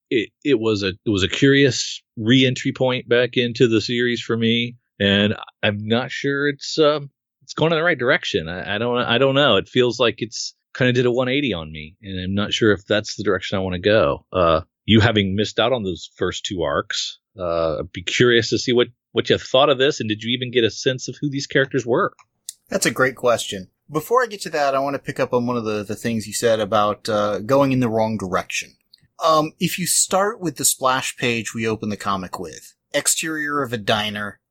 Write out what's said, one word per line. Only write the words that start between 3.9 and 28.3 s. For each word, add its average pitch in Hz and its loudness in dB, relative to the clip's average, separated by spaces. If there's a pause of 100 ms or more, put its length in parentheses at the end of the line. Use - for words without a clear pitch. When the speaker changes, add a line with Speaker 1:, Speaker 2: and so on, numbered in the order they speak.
Speaker 1:
for 117 -4
me, 117 0 (240)
and 101 4 (280)
I'm 104 0
not 120 0
sure 143 -2
it's, 143 -4
um, 147 2 (340)
it's - -18
going 160 4
in 156 2
the 151 0
right 170 2
direction. 120 0
I, 92 -6
I 104 -2
don't, 123 -2
I 117 2
don't 135 4
know. 135 6
It - 0
feels 123 2
like 123 2
it's - -8 (220)
kinda 127 2
did 123 2
a 123 2
one 127 0
eighty 131 0
on 80 -8
me, 78 -14
and 95 -8
I'm 92 -4
not 101 -2
sure 110 4
if 95 -2
that's 107 -2
the 104 -6
direction 98 -2
I 95 -2
wanna 92 -4
go. 92 2
Uh, 82 2 (240)
you 107 6
having 104 2
missed 104 -4
out 117 2
on 120 -2
those 92 -8
first - -4
two 92 -6
arcs, 80 -4 (200)
uh, 85 -2
I'd - -8
be 92 -10
curious 117 2
to 113 0
see - -2
what, 120 2 (240)
what 120 0
you 104 4
thought 143 2
of 131 0
this, 139 0
and 113 -4
did 104 -4
you 117 -4
even 123 -8
get 123 2
a 104 2
sense - -4
of 123 -10
who 147 -2
these 139 -8
characters 135 -2
were? 147 -2 (560)
Speaker 2:
That's 202 -2
a 151 0
great 127 0
question. 110 -2 (200)
Before 226 0
I 240 -2
get 208 -10
to 175 -10
that, 143 0
I 135 2
wanna 139 -2
pick - -10
up 131 -2
on 120 0
one 123 -2
of 113 -4
the, 107 -2
the 101 -8
things 113 -4
you 107 -12
said 113 2
about, 104 0
uh, 104 0
going 135 2
in 127 2
the 123 2
wrong 110 0
direction. 90 -4 (480)